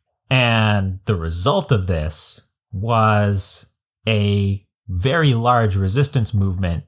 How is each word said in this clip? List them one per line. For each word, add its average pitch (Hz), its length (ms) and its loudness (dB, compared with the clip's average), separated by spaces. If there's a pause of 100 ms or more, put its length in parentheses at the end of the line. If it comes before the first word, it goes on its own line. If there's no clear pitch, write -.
(300)
And 107 760 2
the 107 100 0
result 87 560 -2
of 95 160 0
this 78 540 -4 (320)
was 104 920 0 (380)
a 101 640 0 (220)
very 131 440 2
large 117 440 2
resistance 113 560 0
movement 92 540 -2